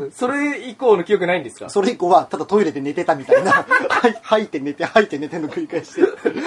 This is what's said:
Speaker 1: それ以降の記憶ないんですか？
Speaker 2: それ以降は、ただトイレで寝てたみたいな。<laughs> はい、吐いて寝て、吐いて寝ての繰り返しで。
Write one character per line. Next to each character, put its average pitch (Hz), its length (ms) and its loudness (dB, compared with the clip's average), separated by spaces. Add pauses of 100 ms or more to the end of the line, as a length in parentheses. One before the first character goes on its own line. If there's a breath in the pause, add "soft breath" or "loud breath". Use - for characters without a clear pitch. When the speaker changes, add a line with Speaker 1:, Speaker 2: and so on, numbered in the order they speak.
(120)
Speaker 1:
そ - 160 -4
れ 277 400 -4
以 233 80 -14
降 220 220 4
の 170 60 -2
記 208 100 -2
憶 180 140 2
な 180 80 0
い 170 60 -4
ん - 20 -8
で 117 80 -12
す - 80 -18
か？ 92 100 -12
Speaker 2:
そ 202 140 0
れ 226 80 0
以 - 60 -6
降 175 120 0
は、 170 160 6
た - 120 -8
だ 156 100 -6
ト 208 120 2
イ 202 60 2
レ 156 60 -2
で 143 100 -6
寝 143 140 -6
て 175 100 -4
た 165 100 2
み 135 100 -10
た - 140 4
い - 40 0
な。 - 100 0
<laughs> 262 340 2
は 220 200 2
い、 214 160 -4
吐 220 200 2
い - 40 -8
て 160 120 -6
寝 143 140 -6
て、 165 100 -8
吐 214 220 4
い - 20 -6
て 143 120 -6
寝 147 100 -8
て 170 80 -8
の 165 120 -6
繰 - 120 -8
り 311 60 -6
返 165 180 -6
し - 80 -20
で。 - 140 2 (400)